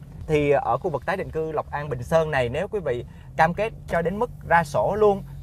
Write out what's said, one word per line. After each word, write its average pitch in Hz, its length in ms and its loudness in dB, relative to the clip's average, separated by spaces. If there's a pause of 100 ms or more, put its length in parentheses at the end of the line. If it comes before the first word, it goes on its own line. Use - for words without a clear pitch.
(280)
Thì 147 240 4
ở 131 260 2
khu 180 120 -4
vực 139 160 -4
tái 190 120 -2
định 143 140 -8
cư 160 200 -4
Lộc 143 200 -6
An 147 180 -6
Bình 127 140 -6
Sơn 160 280 2
này, 127 180 0
nếu 160 180 -4
quý 208 120 -4
vị 127 260 -2 (320)
cam 165 160 6
kết 220 200 -2 (140)
cho 170 140 0
đến 180 180 -2
mức 247 100 -2 (180)
ra 165 160 6
sổ 135 320 0
luôn 208 280 4 (200)